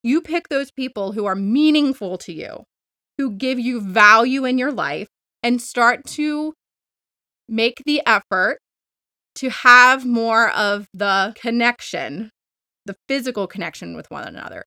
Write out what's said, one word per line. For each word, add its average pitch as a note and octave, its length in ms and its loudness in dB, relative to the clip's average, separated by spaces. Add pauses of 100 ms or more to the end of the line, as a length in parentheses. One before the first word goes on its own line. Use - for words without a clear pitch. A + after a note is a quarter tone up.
You C4 180 2
pick E4 280 -6
those C#4 240 -4
people A3 400 -6
who G3+ 140 -4
are G3 100 -2
meaningful C4 800 2
to - 140 -14
you, - 320 -12 (520)
who C4+ 140 -2
give B3 300 -2
you A#3+ 200 -2
value A3+ 640 4
in B3+ 140 0
your C4 140 -2
life, D#3+ 340 -6 (380)
and A#3+ 180 0
start A#3+ 440 0
to D4+ 480 -4 (960)
make A3+ 380 -2
the D4 180 0
effort G3 540 0 (760)
to C4+ 140 -6
have B3+ 540 6
more A3+ 460 2
of G3+ 420 -2
the G3 440 0
connection, A3+ 960 -4 (520)
the G3 120 -12 (100)
physical B3 400 -4
connection E3+ 480 -12
with D#3 160 -16
one - 160 -12
another. F2+ 400 -14